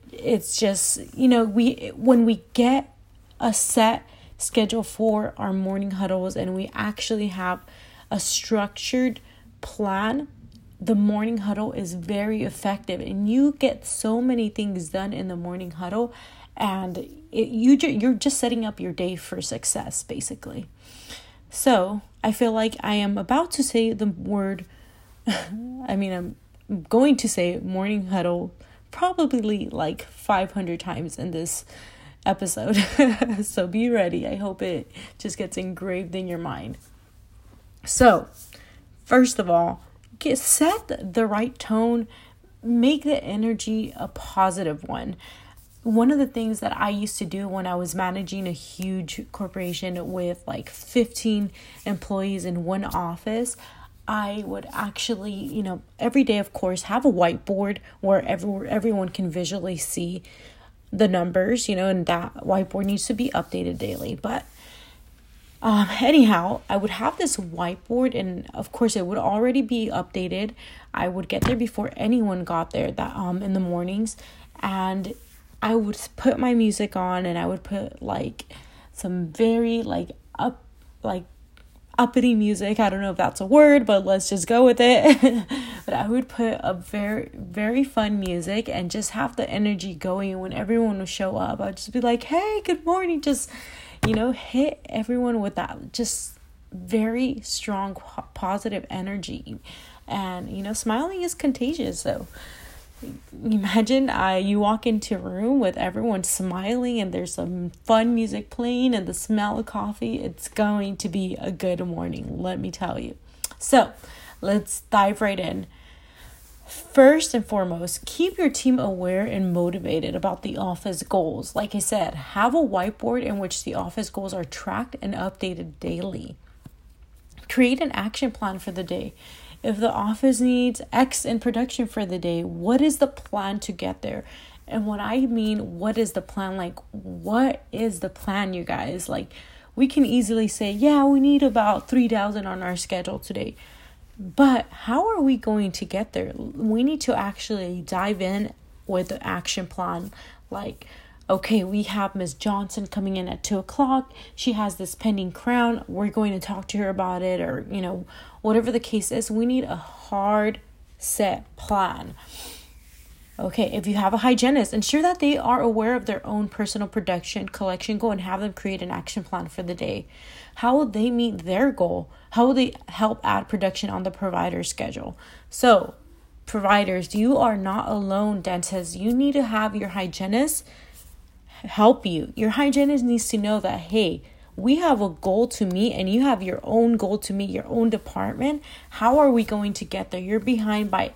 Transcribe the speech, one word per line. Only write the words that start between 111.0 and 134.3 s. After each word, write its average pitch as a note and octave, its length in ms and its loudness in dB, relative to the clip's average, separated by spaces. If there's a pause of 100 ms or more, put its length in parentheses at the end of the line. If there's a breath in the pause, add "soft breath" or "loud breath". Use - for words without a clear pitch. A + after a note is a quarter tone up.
be F#3 320 -4
a F#3+ 100 -6
good F3+ 300 -2
morning, E3+ 600 -6
let F#3 200 -4
me F#3+ 100 -6
tell - 300 -6
you. A#1+ 160 -12 (420 loud breath)
So - 340 6 (480 loud breath)
let's G#3 420 -2
dive G#3 380 4
right G3 200 0
in. F#3 260 -6 (1000 soft breath)
First C#4+ 680 6
and A3+ 100 2
foremost, F3+ 600 -2
keep F4+ 320 -2
your E4 100 2
team B3+ 300 2
aware F#3 480 0
and F#3+ 260 0
motivated F3 640 -2
about F#3 280 -2
the G3+ 140 -6
office F#3 460 -6
goals. - 540 -2
Like G#3 180 -2
I G#3 60 -2
said, G3 340 -2
have G#3 400 0
a E4 40 4
whiteboard A3 640 0
in G3+ 160 -4
which F#3 240 -6
the - 100 -8
office F3+ 340 -4
goals G3 240 -8
are C4+ 120 -6
tracked A3+ 580 -8
and G3 100 -4
updated F3+ 680 -6
daily. F3 560 -8 (1120)
Create B3+ 320 4
an D4+ 100 0
action A3 400 -2
plan F#3+ 300 -6
for G3+ 100 -8
the F3+ 140 -6
day. F3+ 300 -6 (500 loud breath)
If G#3+ 140 0
the A3+ 120 2
office A3 500 2
needs B3 400 2 (120)
X C4 320 4
in A3+ 160 0
production A#3+ 480 -2
for G3+ 180 -4
the F3 140 -4
day, E3+ 240 -2
what F3+ 360 2
is D4+ 180 4
the C#4 100 4
plan G3+ 520 -6
to - 120 -8
get F#3 300 -6
there? - 220 -6 (440 loud breath)